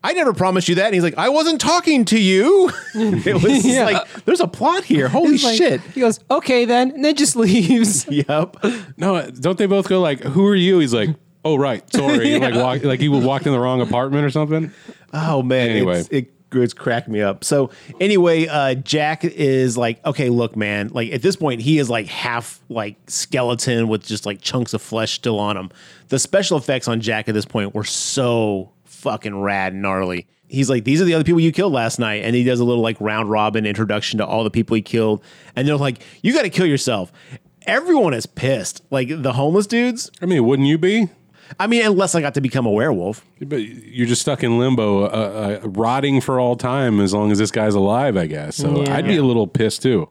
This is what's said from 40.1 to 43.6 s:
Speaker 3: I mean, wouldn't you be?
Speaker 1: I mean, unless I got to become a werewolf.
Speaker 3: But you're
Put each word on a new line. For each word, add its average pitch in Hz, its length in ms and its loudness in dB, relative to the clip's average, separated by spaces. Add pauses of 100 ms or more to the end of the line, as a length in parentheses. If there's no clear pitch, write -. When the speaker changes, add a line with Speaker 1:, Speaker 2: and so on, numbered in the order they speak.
Speaker 3:
I - 60 -6
mean, 165 180 2
wouldn't 135 240 2
you 156 80 2
be? 190 320 0 (520)
Speaker 1:
I 196 60 -2
mean, 233 180 2
unless 190 300 2
I 170 80 2
got 143 120 -2
to 143 60 0
become 127 240 -2
a 113 60 2
werewolf. 107 520 -2 (200)
Speaker 3:
But 143 140 -6
you're 117 500 -6